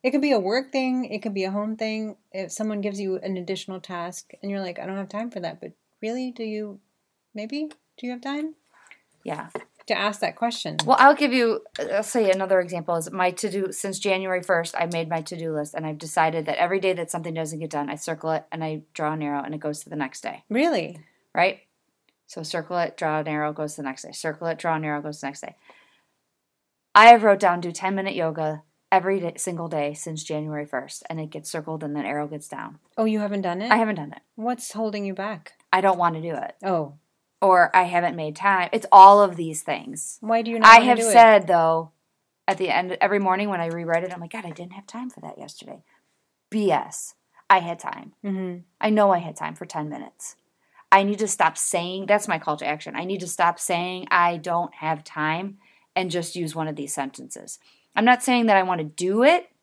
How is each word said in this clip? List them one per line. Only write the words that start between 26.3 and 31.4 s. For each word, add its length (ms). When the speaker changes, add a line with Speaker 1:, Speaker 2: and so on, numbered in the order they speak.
Speaker 2:
I 140
have 160
wrote 160
down 220
do 100
ten-minute 440
yoga 480
every 280
day, 180
single 300
day 260
since 300
January 420
first, 440
and 100
it 100
gets 200